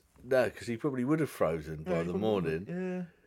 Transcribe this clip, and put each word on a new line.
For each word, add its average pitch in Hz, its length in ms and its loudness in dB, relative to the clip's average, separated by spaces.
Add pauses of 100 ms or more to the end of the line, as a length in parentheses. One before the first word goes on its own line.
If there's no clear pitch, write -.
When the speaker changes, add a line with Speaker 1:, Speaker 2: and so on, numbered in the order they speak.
(220)
Speaker 1:
No, 127 260 4
'cause - 200 -8
he 117 80 -2
probably 131 280 -2
would 151 160 2
have 151 100 0
frozen 80 540 0
Speaker 2:
Yeah, 87 80 -2
Speaker 1:
by 85 100 2
Speaker 2:
he 85 40 -2
Speaker 1:
the 90 60 -2
Speaker 2:
probably - 0 -
would. 95 80 0
Speaker 1:
morning. 95 480 2
Speaker 2:
Yeah. 180 340 -4 (240)